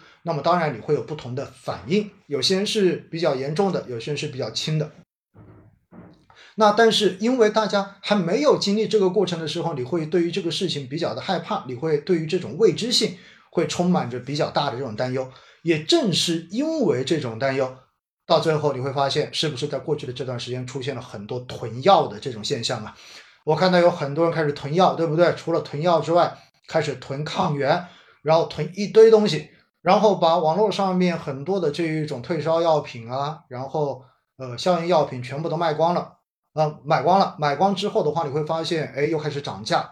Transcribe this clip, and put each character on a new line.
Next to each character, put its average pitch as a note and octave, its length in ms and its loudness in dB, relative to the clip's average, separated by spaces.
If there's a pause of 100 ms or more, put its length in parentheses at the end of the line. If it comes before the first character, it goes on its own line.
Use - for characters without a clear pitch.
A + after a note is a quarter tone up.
(240)
那 E3+ 80 -4
么 D3+ 100 -4
当 F3 160 2
然 D3+ 160 0
你 A2 60 -10
会 D3+ 140 -2
有 B2+ 100 0
不 D#3 100 -10
同 B2 220 -10
的 C3+ 100 -6
反 G#2 420 -10
应， G#3 220 0 (180)
有 C3+ 140 -4
些 F3 140 2
人 G3 100 0
是 G3 300 2 (160)
比 E3 80 -6
较 D#3 160 2
严 C3+ 180 -4
重 F#3+ 200 0
的， C3+ 160 -4
有 A#2 100 -6
些 D3+ 120 -6
人 C#3+ 60 -4
是 D3 120 -6
比 B2+ 80 -12
较 A#2+ 120 -6
轻 D#3 300 -2
的。 D3 100 -4 (1700)
那 G#3 160 6
但 A3+ 180 6
是 G3 300 2
因 B3 180 2
为 G#3+ 120 6
大 G#3+ 180 0
家 G3 340 -2
还 - 140 2
没 F#3+ 240 0
有 C#4 180 4
经 G3+ 200 0
历 G#3+ 100 0
这 G#3+ 100 2
个 F#3+ 120 4
过 F#3 160 2
程 F3 120 -4
的 D#3+ 80 -6
时 D#3+ 160 -4
候， D#3+ 120 -2
你 B2+ 100 -4
会 D#3+ 220 -2
对 E3+ 180 0
于 F3 80 -2
这 F#3+ 100 -4
个 E3+ 80 -2
事 E3 200 -4
情 C#3 180 -6
比 C3+ 100 -8
较 D#3+ 160 -4
的 - 60 -8
害 F3+ 200 -4
怕， - 280 -6
你 B2+ 80 -8
会 D3+ 220 0
对 E3 220 2
于 D#3+ 60 -4
这 D#3+ 140 -2
种 A2+ 180 -10
未 G3 160 6
知 G3+ 160 -4
性 A3 280 0 (340)
会 D#3+ 160 0
充 F3+ 220 0
满 C#3 200 2
着 B2 80 -8
比 C3+ 200 -8
较 D3 120 0
大 C#3+ 220 -2
的 A#2 60 -6
这 C3+ 60 -6
种 A2 120 -8
担 B2+ 160 -4
忧。 C3 180 -4 (340)
也 D#3+ 200 0
正 C4 300 2
是 E3+ 380 -2
因 D4+ 340 -2
为 C3 180 2
这 D#3 160 0
种 A2+ 180 -8
担 C3+ 160 -2
忧， C3 220 -2 (500)
到 E3+ 140 4
最 D#3 160 2
后 D3 160 0
你 B2+ 80 -6
会 C3 140 -6
发 C#3 160 0
现 C3+ 240 -2
是 D#3+ 160 -2
不 - 80 -8
是 D3 100 -4
在 C3+ 100 -4
过 D3 160 -4
去 C3+ 140 -8
的 B2 60 -8
这 C3+ 100 -8
段 B2 160 -6
时 - 100 -10
间 B2+ 160 -8
出 C3 160 -10
现 C3 140 -6
了 A#2+ 60 -10
很 G#2 260 -14
多 B2 140 -8
囤 B2 420 -10
药 E3 240 6
的 G2+ 100 -12
这 C3+ 140 -10
种 A2 100 -12
现 A#2 220 -6
象 A2+ 220 -4
啊？ G#2 100 -16 (540)
我 D#3 60 4
看 F#3 160 4
到 F3+ 80 4
有 F3 100 6
很 C#3+ 240 -4
多 E3 120 0
人 E3 80 0
开 D#3+ 100 -2
始 C#3+ 100 -2
囤 C#3+ 220 -8
药， F3+ 180 4
对 E3 140 -2
不 D3+ 80 -2
对？ E3 200 4
除 - 160 -6
了 E3 100 2
囤 C#3+ 200 -8
药 E3 180 2
之 D3+ 140 -2
外， E3+ 240 2 (300)
开 D#3+ 120 0
始 D3+ 160 -2
囤 C#3 280 -8
抗 D3+ 340 -2
原， D#3 300 0 (340)
然 D#3 160 4
后 E3 80 2
囤 - 300 -8
一 G3+ 140 -4
堆 A3+ 200 10
东 G#3+ 180 8
西， D#3 220 -4 (320)
然 F#3 180 4
后 G3 180 4
把 E3+ 200 4
网 D#3+ 180 2
络 G#3 160 2
上 F#3+ 240 0
面 F3+ 220 2
很 C#3 260 -8
多 F#3+ 160 -2
的 D#3 120 0
这 E3+ 120 -4
一 D#3 220 -2
种 C#3 160 -8
退 D#3+ 180 -4
烧 D#3+ 220 0
药 D#3+ 180 4
品 A#2 300 -10
啊， C#3+ 380 -6
然 C3 200 -10
后， C#3 360 -4 (340)
呃， B2+ 180 -12
消 F3+ 220 2
炎 E3 100 -4
药 E3 160 4
品 B2+ 200 -8
全 C3+ 180 -8
部 E3 80 -4
都 D#3+ 80 -4
卖 E3 160 0
光 E3 220 2
了， - 220 -6 (360)
呃， D3+ 320 -2
买 D#3 160 2
光 F3 160 4
了。 F3+ 220 2
买 C#3+ 160 0
光 G3 180 2
之 F#3+ 160 -4
后 G#3 140 0
的 D3 80 0
话， E3 120 -2
你 D3 60 -4
会 D3 160 -2
发 E3 180 -4
现， D#3 320 -4
哎， C#3 100 -2
又 D#3+ 120 0
开 D3+ 140 -4
始 C#3+ 100 -6
涨 G#2 220 -10
价， D#3 280 -2